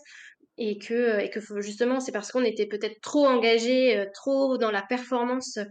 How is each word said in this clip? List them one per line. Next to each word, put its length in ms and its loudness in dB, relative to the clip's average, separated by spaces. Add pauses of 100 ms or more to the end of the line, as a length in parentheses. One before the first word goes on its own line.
(580)
et 200 -4
que, 160 -6
euh, 240 2
et 120 -2
que 100 -6
faut, 200 -8
justement, 400 -2
c'est 100 -8
parce 220 -6
qu'on 100 0
était 240 0
peut-être 360 -6
trop 240 4
engagé, 720 4
euh, 180 0
trop 440 0
dans 140 0
la 100 -2
performance 760 -4 (120)